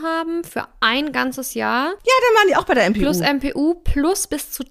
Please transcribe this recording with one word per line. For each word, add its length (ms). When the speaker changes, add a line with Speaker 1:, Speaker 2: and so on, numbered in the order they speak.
Speaker 1:
haben 400
für 240
ein 300
ganzes 440
Jahr. 320
Speaker 2:
Ja, 80
dann 420
waren 120
die 80
auch 80
bei 100
der 120
M 60
P 80
U. 20
Speaker 1:
Plus 180
M 200
P 140
U, 200
plus 540
bis 240
zu 180